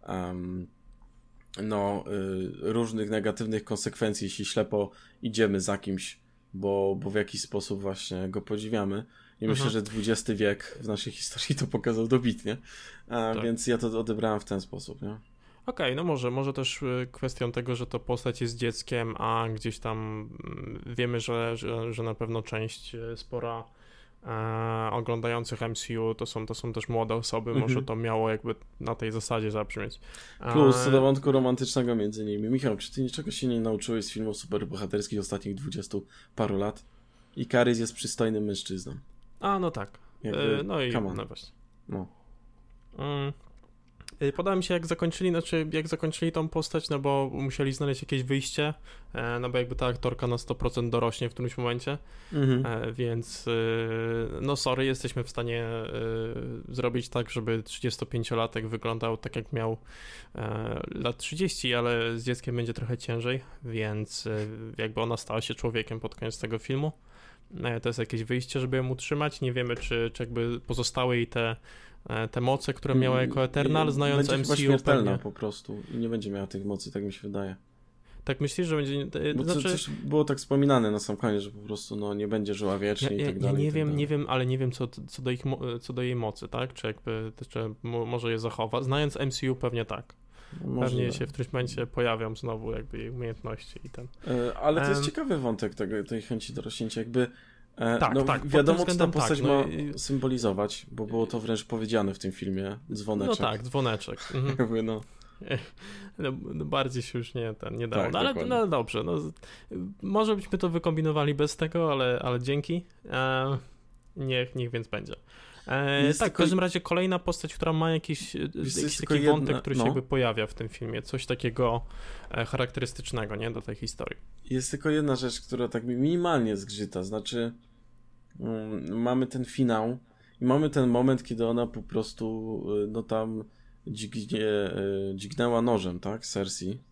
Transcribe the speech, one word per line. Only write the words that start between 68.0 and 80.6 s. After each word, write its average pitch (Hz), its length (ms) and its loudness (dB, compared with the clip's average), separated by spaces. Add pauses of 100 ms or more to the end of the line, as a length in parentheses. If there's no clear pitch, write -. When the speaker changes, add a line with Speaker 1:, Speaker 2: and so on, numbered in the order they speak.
Speaker 2:
wyjście, 123 360 -2
żeby 131 180 0
ją 127 120 0
utrzymać. 147 520 -2
Nie 127 120 0
wiemy, 123 220 0
czy, 117 380 0
czy 127 100 -4
jakby 117 440 0
pozostały 123 480 2
jej 117 120 2
te, 117 280 0 (540)
e, 110 180 0
te 123 140 -2
moce, 135 320 2
które 131 220 0
miała 127 220 6
Speaker 1:
Mm, 127 120 4
Speaker 2:
jako 131 140 2
Eternal, 147 420 4
Speaker 1:
nie, 151 60 2
Speaker 2:
znając 143 360 4
Speaker 1:
będzie 135 160 4
chyba 143 100 4
Speaker 2:
M 143 40 4
C 143 60 4
U - 20 6
Speaker 1:
śmiertelna 135 460 6
Speaker 2:
pewnie. 98 120 0
Speaker 1:
po 104 80 -6
prostu 104 500 -6 (120)
i 120 40 -2
nie 117 120 0
będzie 107 220 -2
miała 98 160 -2
tych 98 180 -6
mocy, 101 260 -4
tak 101 120 -4
mi 98 100 -4
się - 80 -14
wydaje. 98 340 -4 (680)
Speaker 2:
Tak 139 180 -2
myślisz, 156 260 0
że 160 80 2
będzie, 139 260 0
e, 151 320 -2
Speaker 1:
Bo - 100 0
to 165 100 2
Speaker 2:
znaczy 147 160 2
Speaker 1:
też 180 200 0
było 147 360 2
tak 143 120 2
wspominane 139 540 6